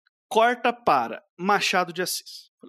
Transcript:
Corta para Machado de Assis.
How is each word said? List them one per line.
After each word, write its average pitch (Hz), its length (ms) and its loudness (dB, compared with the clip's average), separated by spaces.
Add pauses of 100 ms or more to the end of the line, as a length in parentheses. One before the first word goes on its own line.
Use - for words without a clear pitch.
(300)
Corta 240 440 2
para 123 500 0 (160)
Machado 180 540 0
de 170 80 -6
Assis. - 500 -10 (180)